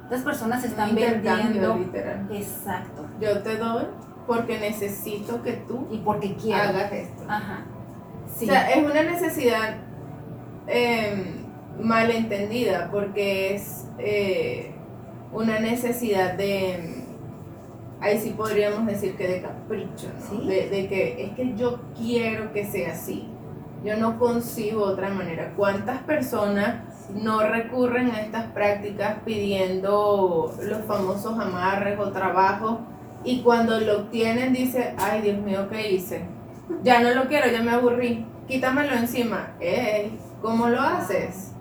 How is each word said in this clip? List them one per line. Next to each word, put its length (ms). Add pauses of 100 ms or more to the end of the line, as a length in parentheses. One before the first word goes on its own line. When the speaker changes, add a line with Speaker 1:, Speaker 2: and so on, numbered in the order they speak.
Speaker 1:
Estas 180
personas 420
están 260
Speaker 2:
Un 80
intercambio, 460
Speaker 1:
vendiendo. 340
Speaker 2:
literal. 520
Speaker 1:
Exacto. 760 (140)
Speaker 2:
Yo 220
te 140
doy 280 (420)
porque 320
necesito 840
que 100
tú 380
Speaker 1:
Y 80
porque 360
quiero. 280
Speaker 2:
hagas 300
esto. 360
Speaker 1:
Ajá. 360 (680)
Sí. 120
Speaker 2:
O 20
sea, 220
es 200
una 120
necesidad, 720 (920)
em, 800 (360)
malentendida, 1080
porque 640
es, 320 (120)
eh, 760 (580)
una 280
necesidad 760
de, 400
em, 200 (1080)
ahí 180
sí 180
podríamos 500
decir 300
que 100
de 160
capricho, 680 (100)
¿no? 220
Speaker 1:
Sí. 60
Speaker 2:
De, 220
de 200
que 360
es 80
que 240
yo 240 (160)
quiero 560
que 140
sea 260
así. 380 (540)
Yo 140
no 200
concibo 680
otra 260
manera. 460
¿Cuántas 460
personas 720 (300)
Speaker 1:
Sí. 60 (100)
Speaker 2:
no 200
recurren 680
a 100
estas 240
prácticas 720 (100)
pidiendo 1400
los 240
famosos 520
amarres 600
o 100
trabajos? 680 (460)
Y 180
cuando 380
lo 200
obtienen 540
dice, 440
"Ay, 220
Dios 180
mío, 300
¿qué 240
hice? 300 (600)
Ya 200
no 100
lo 160
quiero, 220
ya 120
me 100
aburrí. 520 (240)
Quítamelo 460
encima". 560 (100)
Ey, 580 (220)
¿cómo 280
lo 120
haces? 800